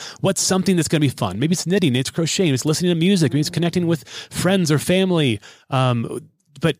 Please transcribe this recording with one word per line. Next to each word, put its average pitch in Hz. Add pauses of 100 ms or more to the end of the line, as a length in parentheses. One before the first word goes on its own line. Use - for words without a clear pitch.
(220)
What's 190
something 190
that's 165
gonna 160
be 147
fun? 101
Maybe 160
it's -
knitting, 170
it's 127
crocheting, 170
it's 127
listening 160
to 175
music, 165
maybe 139
it's 151
connecting 170
with 165 (220)
friends 180
or 151
family. 175 (320)
Um, 123 (420)
but, 160